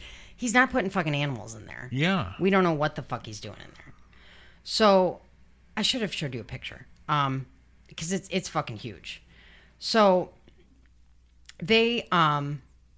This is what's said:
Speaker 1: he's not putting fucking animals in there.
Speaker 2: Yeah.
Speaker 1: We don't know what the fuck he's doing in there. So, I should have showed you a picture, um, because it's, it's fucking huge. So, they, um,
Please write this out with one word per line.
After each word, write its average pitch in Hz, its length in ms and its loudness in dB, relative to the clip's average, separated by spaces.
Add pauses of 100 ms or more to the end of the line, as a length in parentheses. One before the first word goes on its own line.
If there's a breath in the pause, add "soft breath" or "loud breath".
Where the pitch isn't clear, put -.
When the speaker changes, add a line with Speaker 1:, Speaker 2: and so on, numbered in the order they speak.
(360 loud breath)
Speaker 1:
he's 247 180 -4
not 254 180 4
putting 202 180 0
fucking 156 240 -2
animals 120 400 -4
in 104 120 -16
there. 67 260 -14
Speaker 2:
Yeah. 143 480 0
Speaker 1:
We 190 100 2
don't 190 140 4
know 170 80 4
what 151 240 -2
the 139 60 -6
fuck - 240 -8
he's 107 140 -12
doing 104 240 -12
in - 120 -20
there. - 180 -20 (680 loud breath)
So, 190 560 4 (560)
I 214 60 -2
should 247 200 0
have 185 100 -4
showed 131 220 -6
you 117 60 -8
a 104 40 -12
picture, - 440 -14 (200)
um, 135 380 0 (400)
because 165 260 -10
it's, 196 200 -4
it's 185 160 -4
fucking 127 300 -6
huge. - 440 -14 (560 soft breath)
So, 196 520 4 (1300)
they, 226 480 2
um, 147 520 2 (360)